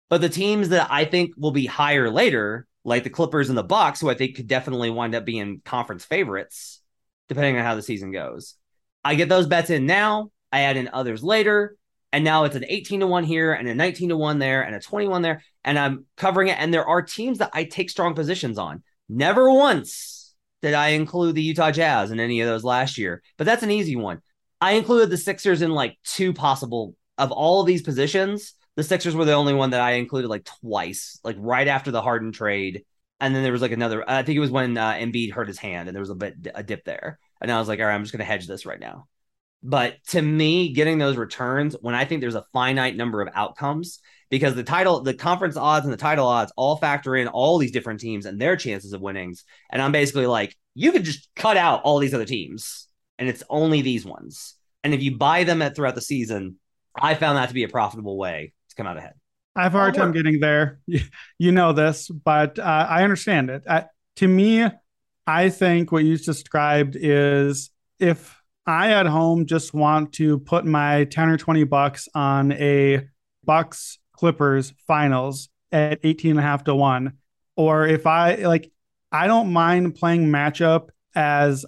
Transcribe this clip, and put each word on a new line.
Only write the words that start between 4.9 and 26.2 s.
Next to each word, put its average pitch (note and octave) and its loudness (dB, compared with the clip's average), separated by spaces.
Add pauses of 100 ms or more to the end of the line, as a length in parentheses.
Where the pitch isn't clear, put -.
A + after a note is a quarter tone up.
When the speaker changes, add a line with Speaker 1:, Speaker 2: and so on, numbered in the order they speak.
Speaker 1:
wind A#2 -4
up A2+ -4
being G2+ -8
conference A2 -8
favorites, - -6 (480)
depending C3+ -2
on A#2 -2
how A#2 -2
the G#2+ -8
season G2 -10
goes. D2+ -12 (500)
I D3 0
get E3 2
those F3+ 4
bets E3+ 2
in D3 0
now. G#3 0 (200)
I C#3 0
add C#3 2
in B2 -6
others A#2+ -6
later. G#3 2 (360)
And D3 2
now D#3 4
it's C#3 -2
an B2 -8
eighteen G3 -6
to F#3+ 0
one F3 0
here D#3+ 0
and B2 -4
a A#2 -4
nineteen F3 -2
to E3 -2
one D3+ 0
there C3+ 0
and G#2+ -8
a G2 -10
twenty-one G3 -4
there. D#3+ -2 (200)
And D3 -2
I'm C#3 -4 (100)
covering F#3+ 0
it. F#3 -2
And D#3+ -2
there D#3+ 0
are E3+ 0
teams A3+ -6
that - -4
I D#3+ -4
take F3+ -8
strong E3+ -2
positions D3 -6
on. D#2+ -10 (260)
Never G3+ 4
once - 0 (280)
did D3 -2
I D3 2
include D#3+ 0
the D#3 0
Utah D#3 0
Jazz C#3 2
in A2+ -6
any A#2 -2
of A#2 0
those A2+ -2
last B2+ -2
year, F#2 -6 (140)
but D#3 -4
that's A#3 2
an G#3+ -2
easy G3 -2
one. G2 -6 (380)
I F#3+ 2
included A3 4
the F3+ -2
Sixers F#3 0
in, E3 0
like, C#3 -2
two F#3 -2